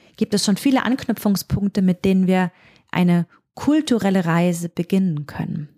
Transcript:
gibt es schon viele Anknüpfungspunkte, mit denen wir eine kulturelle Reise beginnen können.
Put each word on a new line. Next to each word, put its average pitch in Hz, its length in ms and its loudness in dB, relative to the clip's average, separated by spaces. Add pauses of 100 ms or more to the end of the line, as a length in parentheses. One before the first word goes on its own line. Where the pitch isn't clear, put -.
(180)
gibt - 160 -4
es 202 100 0
schon 196 140 2
viele 262 260 2
Anknüpfungspunkte, 202 960 -2
mit 180 220 0
denen 190 240 2
wir 185 240 2 (400)
eine 175 340 2 (280)
kulturelle 214 720 0
Reise 170 420 0
beginnen 170 600 -2
können. - 500 -8